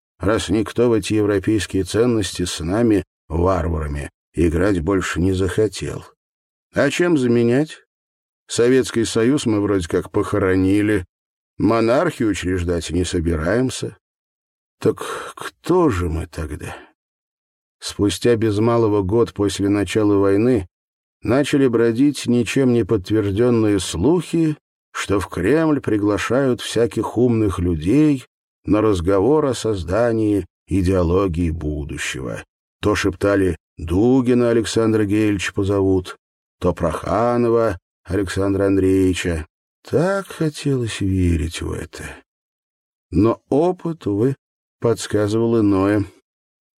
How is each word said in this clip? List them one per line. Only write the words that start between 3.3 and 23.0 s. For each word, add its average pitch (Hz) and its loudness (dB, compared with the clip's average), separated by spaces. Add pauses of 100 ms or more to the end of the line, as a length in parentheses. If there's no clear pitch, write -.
играть 85 2
больше 87 -2
не 92 2
захотел. 92 -2 (680)
А 135 2
чем 170 2
заменять? 123 2 (640)
Советский 120 2
Союз 117 0
мы 104 0
вроде 98 0
как 90 -4
похоронили, 98 0 (520)
монархию 113 0
учреждать 90 -4
не 87 0
собираемся. 90 -2 (840)
Так - -4
кто - 0
же 87 -2
мы 80 -4
тогда? - -10 (1040)
Спустя 104 0
без 104 0
малого 110 2
год 107 0
после 98 -2
начала 104 2
войны 98 2 (560)
начали 135 2
бродить 117 2
ничем 120 2
не 117 2
подтвержденные 107 0